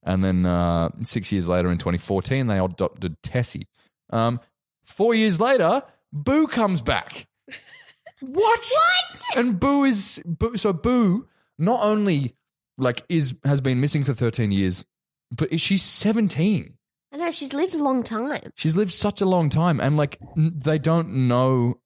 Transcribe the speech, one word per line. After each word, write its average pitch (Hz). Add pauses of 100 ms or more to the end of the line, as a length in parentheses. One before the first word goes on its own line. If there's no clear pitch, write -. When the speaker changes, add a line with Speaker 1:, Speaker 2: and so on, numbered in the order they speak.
Speaker 1:
And 95
then, 90
uh, 85 (140)
six 113
years 92
later 90
in 87
twenty 87
fourteen, 123
they 104
adopted 90
Tessie. - (400)
Um, 117 (420)
four 226
years 220
later, 233 (320)
Boo 269
comes 196
back. - (920)
What? 415
Speaker 2:
What? 719 (140)
Speaker 1:
And 233
Boo 277
is, 220
Boo, 220
so 208
Boo 220 (300)
not 214
only, 202 (440)
like, 123
is, 147 (100)
has 139
been 127
missing 143
for 123
thirteen 113
years, 95 (440)
but 120
is, 165
she's 190
seventeen. 202 (340)
Speaker 2:
I 277
know, 339
she's 269
lived 370
a 302
long 262
time. 226
Speaker 1:
She's 160
lived 196
such -
a 202
long 180
time. 156
And, 139
like, 147 (180)
n-, 160
they 156
don't 160
know 123